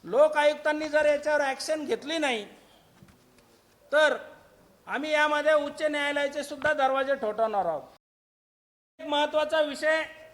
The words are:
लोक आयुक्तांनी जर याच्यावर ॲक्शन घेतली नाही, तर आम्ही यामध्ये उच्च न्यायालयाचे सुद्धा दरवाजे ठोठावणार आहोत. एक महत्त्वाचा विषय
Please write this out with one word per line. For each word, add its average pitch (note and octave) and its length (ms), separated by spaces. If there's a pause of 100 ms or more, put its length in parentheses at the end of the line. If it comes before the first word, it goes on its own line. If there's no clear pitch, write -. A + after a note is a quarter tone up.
लोक D4+ 340
आयुक्तांनी D4+ 520
जर D4+ 160
याच्यावर D4 360
ॲक्शन C#4+ 440
घेतली C#4 320
नाही, B3 280 (1500)
तर D4 260 (720)
आम्ही C#4+ 240
यामध्ये D4+ 420
उच्च D4 280
न्यायालयाचे C#4+ 640
सुद्धा D4 300
दरवाजे C4+ 420
ठोठावणार G#3+ 500
आहोत. D#3 160 (1200)
एक - 80
महत्त्वाचा D4+ 540
विषय D4+ 420 (300)